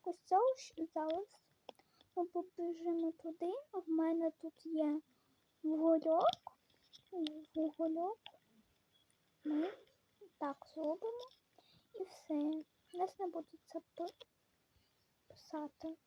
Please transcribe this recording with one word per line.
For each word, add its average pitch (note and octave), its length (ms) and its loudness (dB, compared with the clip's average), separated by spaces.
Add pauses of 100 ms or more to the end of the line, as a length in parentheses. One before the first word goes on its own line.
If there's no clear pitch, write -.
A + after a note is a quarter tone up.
Ось F4 200 -4
це F#4 140 6
ось C5 340 4 (220)
зараз D#4+ 320 -2 (880)
ми F4 80 2
побіжимо E4+ 880 -2
туди. E4+ 400 -6 (200)
В F4+ 180 -4
мене D#4+ 400 4
тут - 360 -14
є D#4 340 2 (640)
вугольок. D#4+ 920 4 (1000)
Вугольок. D#4+ 640 0 (1300)
Ми D4+ 280 0 (680)
так C#4 360 -6
зробимо. A4 540 -4 (680)
І F#4+ 100 -6
все. D4+ 600 -2 (300)
Нас F4+ 240 -2
не G4 80 -2
будуть D#4+ 400 -8
це - 140 -8
пи-, - 460 -10 (1040)
писати. D#4 680 -10 (100)